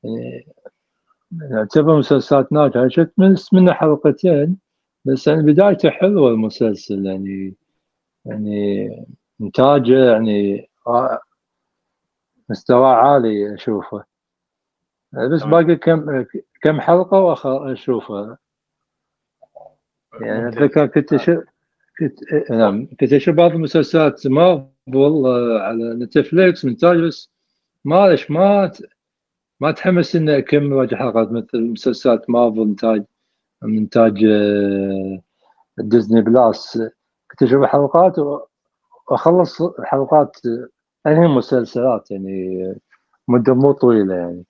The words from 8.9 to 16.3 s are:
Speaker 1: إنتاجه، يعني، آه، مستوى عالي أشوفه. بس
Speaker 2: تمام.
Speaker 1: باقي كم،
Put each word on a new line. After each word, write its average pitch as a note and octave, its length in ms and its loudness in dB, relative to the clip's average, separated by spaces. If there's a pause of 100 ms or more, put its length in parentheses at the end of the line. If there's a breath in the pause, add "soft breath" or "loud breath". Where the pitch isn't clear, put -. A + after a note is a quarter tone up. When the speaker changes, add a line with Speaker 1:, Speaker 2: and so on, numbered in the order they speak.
Speaker 1:
إنتاجه، B2+ 720 4
يعني، G#2 560 -2 (180)
آه، A#2+ 320 -2 (1300)
مستوى B2 360 0
عالي A#2 680 2
أشوفه. G#2 500 -8 (1080)
بس C#3 300 -4
Speaker 2:
تمام. D3 80 -6 (140)
Speaker 1:
باقي E3+ 120 2
كم، D#3 480 -2 (380)